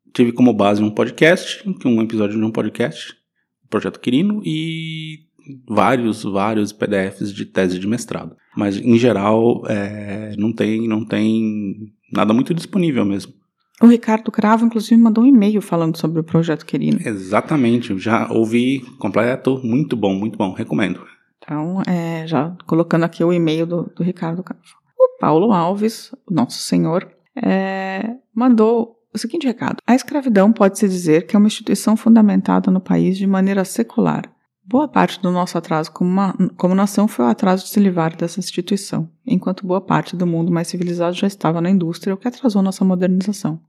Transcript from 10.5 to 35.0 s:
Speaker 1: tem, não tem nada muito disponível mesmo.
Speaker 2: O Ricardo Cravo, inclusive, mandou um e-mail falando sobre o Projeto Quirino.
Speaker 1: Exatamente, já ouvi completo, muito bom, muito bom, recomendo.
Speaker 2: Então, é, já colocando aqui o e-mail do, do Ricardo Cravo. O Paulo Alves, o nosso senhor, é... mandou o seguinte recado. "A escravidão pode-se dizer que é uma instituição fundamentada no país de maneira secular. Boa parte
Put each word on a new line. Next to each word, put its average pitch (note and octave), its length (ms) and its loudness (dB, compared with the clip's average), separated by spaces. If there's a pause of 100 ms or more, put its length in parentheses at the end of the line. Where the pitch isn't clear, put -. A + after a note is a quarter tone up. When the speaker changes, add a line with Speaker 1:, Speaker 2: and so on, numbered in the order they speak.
Speaker 1:
tem, A2 340 -2
não A2 160 -2
tem G#2+ 880 -2 (220)
nada G#2 200 0
muito C3 200 0
disponível E3 500 -2
mesmo. G2+ 300 -6 (480)
Speaker 2:
O A#3 60 10
Ricardo A3+ 440 4
Cravo, A3 340 2
inclusive, A3+ 360 4
mandou A3+ 220 4
um B3+ 40 6
e-mail G#3 340 6
falando E3 360 -2
sobre D#3+ 220 -2
o D#3+ 40 -2
Projeto E3 420 0
Quirino. D3+ 380 -2
Speaker 1:
Exatamente, A#2 960 0
já A2+ 340 -2
ouvi A#2+ 500 2 (180)
completo, B2 640 0
muito B2+ 320 0
bom, G#2 180 0
muito G2 240 -4
bom, G2 160 -2
recomendo. G#2 480 -4 (400)
Speaker 2:
Então, D#3+ 460 -6
é, E3 400 -4
já E3 280 -4 (120)
colocando E3 380 0
aqui E3 180 -4
o E3+ 100 2
e-mail E3 320 0
do, E3+ 180 -4 (120)
do - 80 -6
Ricardo F3 400 -6
Cravo. - 180 -18 (380)
O B4+ 180 2
Paulo E3+ 360 2
Alves, G3+ 580 -2 (180)
o G3 40 -4
nosso A#3 260 -2
senhor, E3+ 500 -2 (320)
é... F#3+ 760 -2 (200)
mandou A#3 640 2 (160)
o - 40 -12
seguinte C4+ 300 -6
recado. - 300 -2 (100)
"A A#3 80 6
escravidão B3 560 2
pode-se G3+ 360 2
dizer F3 380 2
que - 100 0
é G3+ 40 6
uma G#3 80 6
instituição G#3+ 480 0
fundamentada F#3+ 760 4
no F#3 120 2
país F3+ 360 0
de G3 80 -4
maneira F#3+ 380 0
secular. F3 600 -2 (420)
Boa C#4 220 0
parte - 340 -2